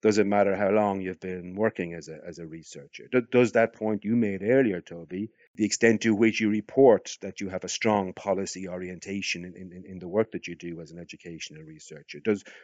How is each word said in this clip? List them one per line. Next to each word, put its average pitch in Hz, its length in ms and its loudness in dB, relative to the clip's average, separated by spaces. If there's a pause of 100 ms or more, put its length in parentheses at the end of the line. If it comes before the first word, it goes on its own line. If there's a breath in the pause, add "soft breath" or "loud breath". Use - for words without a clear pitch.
Does 107 160 4
it 101 80 4
matter 101 300 4
how 98 140 2
long 101 300 2
you've 92 200 -6
been 92 340 -8
working 95 400 -2
as 82 140 -14
a, 80 180 -14
as 85 140 -14
a 85 40 -12
researcher? 78 680 -18
Do-, 123 180 0
does 123 220 6
that 113 240 2
point 110 280 -4
you 110 120 0
made 101 260 0
earlier, 113 380 2
Toby, 85 500 -10 (240 soft breath)
the 104 100 0
extent 110 360 4
to 113 120 2
which 110 280 2
you 107 100 2
report 107 720 4
that 95 200 -12
you 98 100 -8
have 92 120 -8
a 92 60 -10
strong 101 460 0
policy 95 520 -4
orientation 90 760 -8
in, 90 100 -14
in, 92 320 -16
in 95 140 -14
the 90 80 -12
work 107 240 0
that 85 160 -10
you 85 80 -12
do 85 240 -12
as 78 100 -18
an 85 80 -18
educational 80 640 -16
researcher? 78 560 -18
Does, 104 240 -2 (220 loud breath)